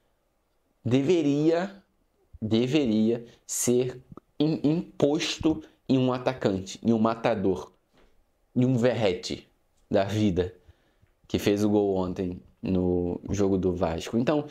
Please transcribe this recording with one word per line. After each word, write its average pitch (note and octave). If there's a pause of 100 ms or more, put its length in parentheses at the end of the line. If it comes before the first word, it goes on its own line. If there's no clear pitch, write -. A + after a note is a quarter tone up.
(840)
deveria, D3+ (600)
deveria A2+ (200)
ser B2+ (400)
im-, D#3
imposto D#3 (260)
em C3+
um B2+
atacante, B2
em A2+
um A2+
matador, A2 (840)
em B2
um C3
Verratti A2+ (420)
da G2
vida, G2 (720)
que G#2
fez G2+
o G#2+
gol G2+
ontem F2+ (200)
no F2+ (100)
jogo G2
do F2+
Vasco. F2
Então, D3